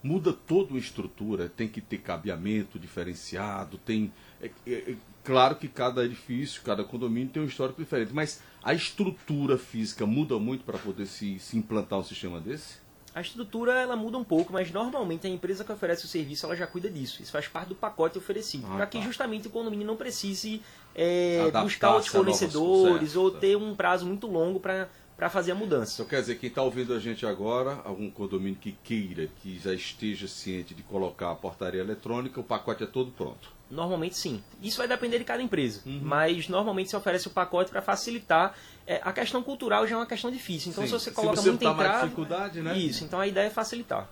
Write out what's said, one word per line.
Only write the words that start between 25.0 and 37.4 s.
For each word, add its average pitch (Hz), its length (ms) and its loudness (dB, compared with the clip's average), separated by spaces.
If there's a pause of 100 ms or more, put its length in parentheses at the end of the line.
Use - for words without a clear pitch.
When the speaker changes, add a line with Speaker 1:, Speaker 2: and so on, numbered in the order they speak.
Speaker 2:
pra 170 140 0
fazer 180 220 2
a - 20 0
mudança. 156 400 0
Speaker 1:
Então 110 120 -4
quer 139 160 2
dizer, 117 160 -2
quem 123 120 -4
tá 139 100 -2
ouvindo 123 320 0
a 117 60 2
gente 110 260 -4
agora, 117 600 0
algum 101 260 -6
condomínio 98 500 -2
que 104 120 -8 (100)
queira, 92 460 -2 (120)
que 92 200 -10
já 95 120 -2
esteja 98 540 -6
ciente 92 480 -8
de 82 80 -16
colocar 92 480 -2
a 82 60 -4
portaria 92 440 -4
eletrônica, 113 600 -4
o 113 40 -8
pacote 110 380 -2
é 107 40 -4
todo 127 260 -2
pronto? - 420 -10 (160)
Speaker 2:
Normalmente 170 460 -4
sim. 113 260 -4 (200)
Isso 214 160 -4
vai 247 80 0
depender 240 320 0
de 240 60 -2
cada 240 180 -2
empresa, 135 440 0
Speaker 1:
Uhum. 135 160 -6
Speaker 2:
mas 156 460 2
normalmente 190 420 0
se 214 60 -2
oferece 185 320 0
o - 20 -8
pacote 180 400 2